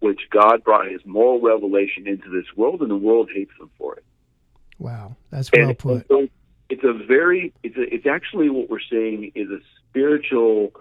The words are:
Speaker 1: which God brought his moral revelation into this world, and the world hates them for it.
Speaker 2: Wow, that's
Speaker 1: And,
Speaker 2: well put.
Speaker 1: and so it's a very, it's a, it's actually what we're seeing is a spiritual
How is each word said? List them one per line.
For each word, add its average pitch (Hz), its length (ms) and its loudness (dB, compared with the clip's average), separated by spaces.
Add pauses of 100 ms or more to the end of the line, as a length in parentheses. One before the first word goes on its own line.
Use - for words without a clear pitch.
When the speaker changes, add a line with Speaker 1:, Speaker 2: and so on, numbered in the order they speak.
Speaker 1:
which 104 300 -2
God 107 340 6
brought 101 260 2
his 92 140 -10
moral 117 360 2
revelation 101 680 0
into 95 200 -8
this 90 280 -8
world, 147 240 0
and 127 100 -2
the 101 60 -2
world 110 360 2
hates 98 280 -8
them 82 180 -20
for 71 160 -10
it. - 100 -20 (720)
Speaker 2:
Wow, 117 380 -12 (140)
that's 135 220 -8
Speaker 1:
And, 120 140 6
Speaker 2:
well 123 80 0
put. 127 220 -4
Speaker 1:
and 120 120 -8
so 139 200 2 (400)
it's 131 160 -4
a 123 80 2
very, 160 600 0 (100)
it's 113 140 -12
a, 120 180 -6
it's 120 120 -4
actually 156 440 -2
what 131 180 -4
we're 110 120 -8 (100)
seeing 110 440 -4
is 104 160 -8
a 98 80 -10 (300)
spiritual 123 920 0